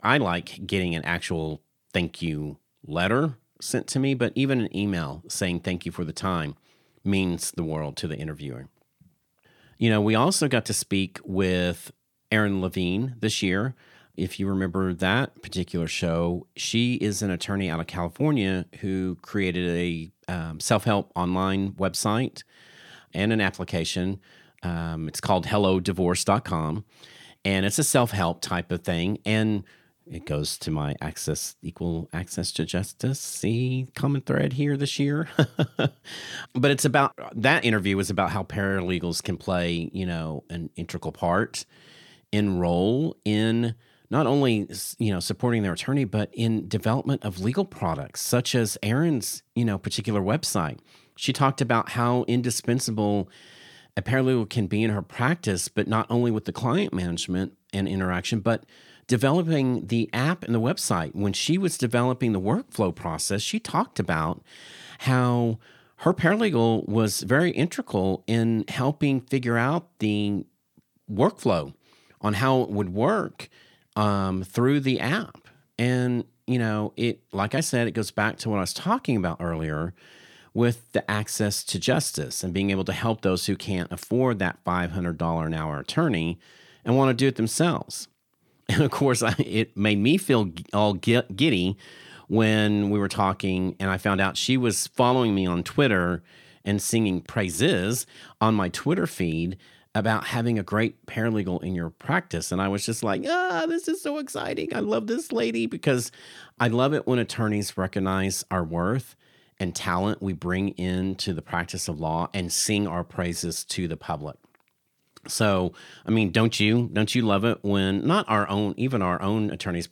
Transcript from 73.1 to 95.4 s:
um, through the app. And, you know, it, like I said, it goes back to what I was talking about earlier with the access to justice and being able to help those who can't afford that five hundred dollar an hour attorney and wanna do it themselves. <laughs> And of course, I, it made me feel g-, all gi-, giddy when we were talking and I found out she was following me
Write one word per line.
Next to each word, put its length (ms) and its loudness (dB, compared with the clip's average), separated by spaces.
um, 460 0
through 380 2
the 200 2
app. 480 -4
And, 460 2
you 120 2
know, 380 0
it, 260 -2
like 220 0
I 60 2
said, 280 2
it 40 -2
goes 180 -2
back 280 0
to 120 -4
what 80 0
I 20 2
was 140 -2
talking 420 0
about 240 -2
earlier 540 -2
with 400 0
the 180 0
access 540 -2
to 140 -4
justice 640 -2
and 100 -4
being 180 0
able 140 0
to 80 -2
help 300 -2
those 240 2
who 100 0
can't 360 -4
afford 480 0
that 240 -2
five 260 0
hundred 260 -4
dollar 300 0
an 80 -2
hour 240 -4
attorney 600 0
and 120 4
wanna 180 6
do 140 2
it 80 0
themselves. 760 0
<laughs> 40 -20
And 140 4
of 100 2
course, 300 2
I, 160 2
it 380 -2
made 220 4
me 180 4
feel 280 2
g-, 280 -6
all 220 4
gi-, 280 2
giddy 420 2
when 600 4
we 100 2
were 80 0
talking 720 0
and 100 0
I 80 0
found 220 2
out 160 2
she 200 0
was 300 0
following 480 4
me 100 2